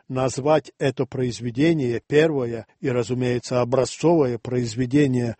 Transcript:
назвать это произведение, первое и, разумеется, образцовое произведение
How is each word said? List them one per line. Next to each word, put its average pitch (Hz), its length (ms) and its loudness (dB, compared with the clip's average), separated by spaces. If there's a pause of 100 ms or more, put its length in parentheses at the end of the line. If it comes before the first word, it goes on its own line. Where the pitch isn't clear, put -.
назвать 135 680 0
это 135 280 -2
произведение, 123 1000 -2
первое 135 640 0 (140)
и, 143 80 -2
разумеется, 123 720 0
образцовое 131 760 2
произведение 123 1040 0